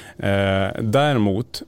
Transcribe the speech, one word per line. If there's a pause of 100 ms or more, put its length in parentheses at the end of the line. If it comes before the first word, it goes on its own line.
(160)
Eh,
däremot